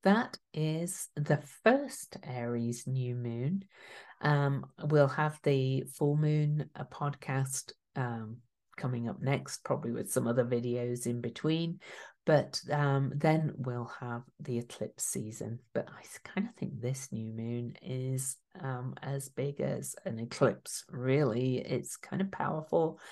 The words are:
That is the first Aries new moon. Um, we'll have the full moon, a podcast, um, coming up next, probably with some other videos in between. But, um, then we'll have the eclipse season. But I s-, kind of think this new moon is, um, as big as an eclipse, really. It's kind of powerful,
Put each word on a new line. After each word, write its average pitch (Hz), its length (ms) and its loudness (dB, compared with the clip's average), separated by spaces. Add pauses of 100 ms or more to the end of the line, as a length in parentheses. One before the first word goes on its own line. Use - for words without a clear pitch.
That 214 320 6 (160)
is 156 600 -2
the 147 260 2 (240)
first 269 600 4
Aries 120 640 -2
new 127 260 0
moon. 123 500 -2 (560)
Um, 143 460 4 (160)
we'll 147 240 8
have 151 360 0
the 135 420 2 (100)
full 147 220 2
moon, 151 580 2
a 147 100 -8
podcast, 135 880 -4 (220)
um, 117 440 -4 (380)
coming 120 320 -2
up - 140 -6
next, 135 400 -2
probably 123 300 -2
with - 180 -4
some 120 160 2
other 120 180 4
videos 123 600 0
in 120 140 0
between. 160 580 0 (480)
But, 147 340 4 (120)
um, 139 420 4
then 156 420 4
we'll 123 440 -4
have 120 220 -6 (180)
the 120 180 -2
eclipse - 460 -8
season. 113 560 -6 (120)
But - 160 -4
I - 120 -18
s-, - 240 -18
kind - 240 -4
of - 80 -14
think 139 240 -6
this 131 320 -4
new 110 200 -6
moon 120 480 -4
is, 131 560 -4 (240)
um, 131 420 -4
as 139 260 -6
big 143 320 -4
as 135 340 -2 (100)
an 113 140 -4
eclipse, - 720 0
really. 127 680 2
It's - 380 -4
kind - 240 -4
of 196 120 0
powerful, 156 680 0 (140)